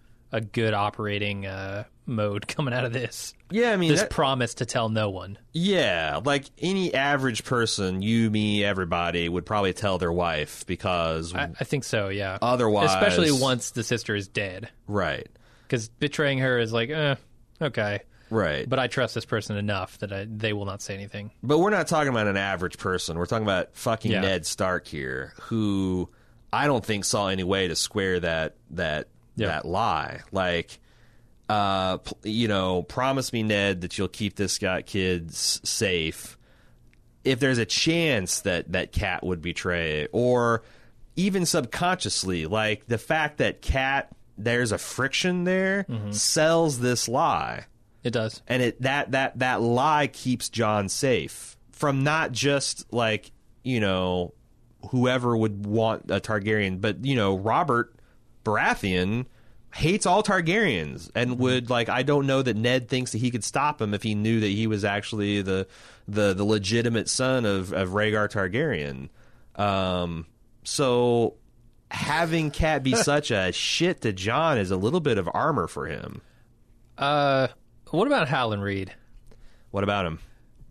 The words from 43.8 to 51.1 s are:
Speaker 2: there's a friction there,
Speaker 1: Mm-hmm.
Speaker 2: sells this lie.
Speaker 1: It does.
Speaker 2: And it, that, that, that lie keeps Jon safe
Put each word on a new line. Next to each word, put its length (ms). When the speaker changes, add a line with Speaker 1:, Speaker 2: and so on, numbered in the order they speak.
Speaker 2:
there's 340
a 60
friction 640
there, 460
Speaker 1:
Mm-hmm. 220
Speaker 2:
sells 680
this 280
lie. 580
Speaker 1:
It 80
does. 360
Speaker 2:
And 140
it, 200
that, 300
that, 280
that 220
lie 460
keeps 420
Jon 400
safe 640